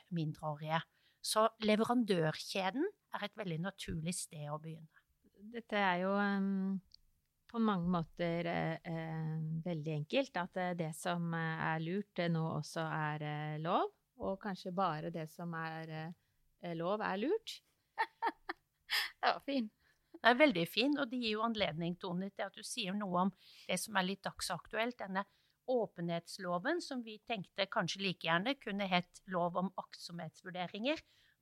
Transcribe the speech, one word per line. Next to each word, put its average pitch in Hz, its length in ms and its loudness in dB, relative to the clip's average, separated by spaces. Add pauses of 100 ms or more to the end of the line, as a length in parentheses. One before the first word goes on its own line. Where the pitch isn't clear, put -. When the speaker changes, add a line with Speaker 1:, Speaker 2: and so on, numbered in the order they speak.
(120)
Speaker 1:
mindreårige. 156 720 -2 (420)
Så 220 260 6 (120)
leverandørkjeden 208 1200 2 (280)
er 185 100 -4
et 208 120 -6
veldig 185 240 -4
naturlig 180 540 -4
sted 147 340 -8
å 151 140 -6
begynne. 160 260 -12 (640)
Speaker 2:
Dette 233 240 -8
er 185 260 4
jo, 190 160 2
ehm, 196 640 2 (640)
på 233 120 -6
mange 196 280 2
måter, 175 580 0
eh, 165 380 0
eh, 160 560 -4 (240)
veldig 156 420 -2
enkelt, - 300 0
at, 180 220 -4
eh, 180 160 0
det 160 220 -2
som, 175 380 -2
eh, 160 420 0
er 160 40 -2
lurt, 175 360 -4
det 170 160 2
nå 160 120 2 (160)
også 165 220 -4
er, 151 420 -2
eh, 151 340 -4
lov, 202 320 0 (280)
og 196 240 -4
kanskje 190 320 -6
bare 170 380 0
det 160 180 -6
som 170 240 -8
er, 160 360 -6
eh, 160 220 -8 (520)
eh, 175 100 -4
lov 175 280 0
er 185 160 0
lurt. 311 440 -2 (360)
Speaker 3:
<laughs> - 600 -2 (640)
Det - 120 6
var 175 120 -6
fin. 254 240 0 (440)
Speaker 1:
Det - 100 -20
er 233 120 10
veldig 220 320 6
fin, 277 300 2
og 277 140 0
det 254 80 -4
gir 226 120 0
jo 214 100 0
anledning, 180 580 0
Tone, 185 320 -2
til 214 140 -4
at 196 80 -8
du 214 100 -16
sier 190 300 -4
noe 190 280 2
om 190 100 4 (360)
det 185 120 2
som 214 160 -4
er 190 80 4
litt 190 200 -2
dagsaktuelt, 214 720 -4
denne 196 280 -2 (420)
åpenhetsloven 185 1120 0
som 254 220 -6
vi 220 240 -12
tenkte 196 400 -2
kanskje 190 340 0
like 190 260 -2
gjerne 190 320 4
kunne 202 280 -4
hett 180 400 0
lov 175 300 0
om 185 200 0
aktsomhetsvurderinger, 180 1200 -6 (440)